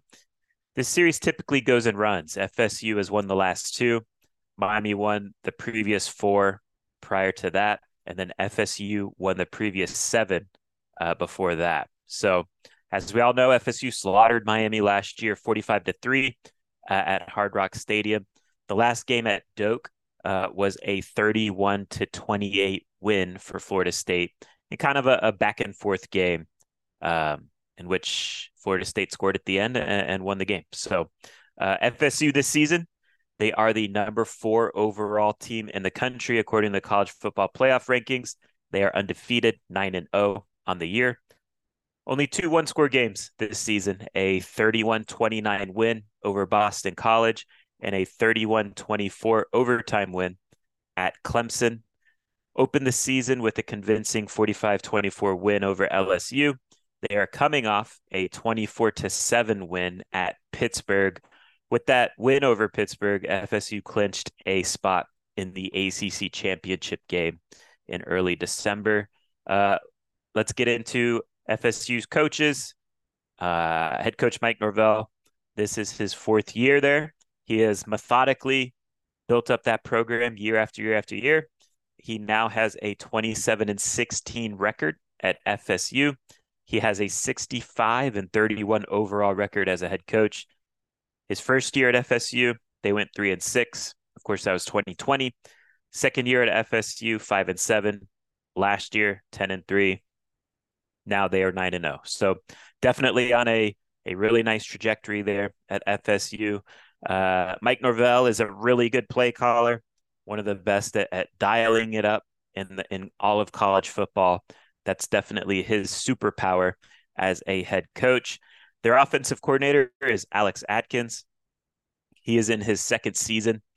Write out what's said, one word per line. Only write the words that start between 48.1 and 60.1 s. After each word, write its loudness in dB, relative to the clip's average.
twenty-four -2
overtime 0
win -4
at -2
Clemson. -2
Opened 2
the 2
season 0
with 0
a -6
convincing -2
forty-five 0
twenty-four -2
win 2
over 0
L 2
S -2
U. 2
They -4
are 0
coming 2
off -2
a -2
twenty-four 0
to -6
seven 0
win -4